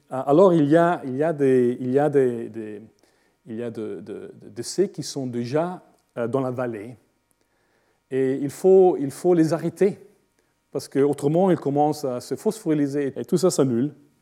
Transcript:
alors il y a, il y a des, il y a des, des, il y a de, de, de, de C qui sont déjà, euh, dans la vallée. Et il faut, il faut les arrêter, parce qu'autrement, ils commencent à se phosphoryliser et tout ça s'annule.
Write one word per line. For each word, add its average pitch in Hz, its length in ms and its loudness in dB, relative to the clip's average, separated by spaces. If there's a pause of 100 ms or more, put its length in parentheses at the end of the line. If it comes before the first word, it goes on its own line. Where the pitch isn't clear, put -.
alors 143 440 4
il 156 120 4
y 151 120 4
a, 170 280 2
il 127 100 -8
y 143 80 -2
a 165 100 0
des, 131 460 2
il 127 120 -4
y 135 80 2
a 151 100 2
des, 123 400 0
des, 107 320 -14 (640)
il 117 80 -12
y 117 80 -8
a 120 80 -8
de, 104 300 -10
de, 98 320 -14
de, - 160 -20
de 107 120 -14
C 190 280 -2
qui 160 120 -12
sont 131 260 -8
déjà, 123 540 -4 (360)
euh, 117 100 -4
dans 131 140 -2
la 127 100 -4
vallée. 120 460 -8 (1120)
Et 131 240 0
il 135 160 -4
faut, 185 460 6
il 139 120 -4
faut 180 240 0
les 160 180 4
arrêter, 170 460 -2 (760)
parce - 160 -8
qu'autrement, 147 600 2
ils 165 80 4
commencent 143 480 -2
à 123 160 -6
se - 140 -8
phosphoryliser 147 840 -2
et 120 60 -8
tout 185 120 0
ça 175 120 4
s'annule. 135 460 0 (260)